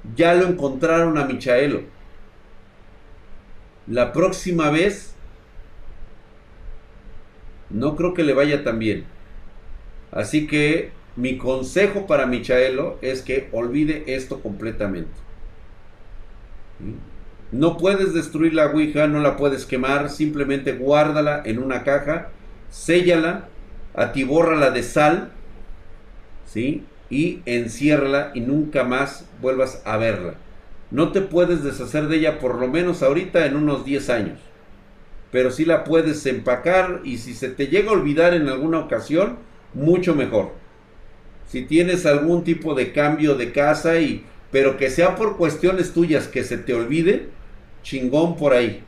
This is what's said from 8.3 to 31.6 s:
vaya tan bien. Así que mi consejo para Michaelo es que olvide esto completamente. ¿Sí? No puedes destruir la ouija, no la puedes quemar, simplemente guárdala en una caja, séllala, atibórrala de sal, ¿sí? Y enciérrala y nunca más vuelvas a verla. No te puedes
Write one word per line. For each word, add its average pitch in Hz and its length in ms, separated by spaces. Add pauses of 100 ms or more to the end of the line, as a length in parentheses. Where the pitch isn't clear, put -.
vaya 143 300
tan 113 160
bien. 107 260 (1040)
Así 147 360
que 151 440 (240)
mi 127 220
consejo 175 680
para 143 180
Michaelo 127 800
es 131 180
que 131 300
olvide 143 560
esto 131 340
completamente. 101 720 (1700)
¿Sí? 107 160 (560)
No 156 240
puedes 190 380
destruir 156 400
la 156 140
ouija, 151 400
no 147 120
la 143 160
puedes 135 300
quemar, 139 440
simplemente 139 600
guárdala 147 720
en 110 160
una 127 240
caja, 143 460 (400)
séllala, 170 800 (440)
atibórrala 147 760
de 120 120
sal, 156 480 (1120)
¿sí? 127 400 (240)
Y 165 360
enciérrala 135 880
y 120 60
nunca 139 460
más 131 400 (160)
vuelvas 131 420
a 110 140
verla. 95 380 (560)
No 156 200
te 196 80
puedes 175 420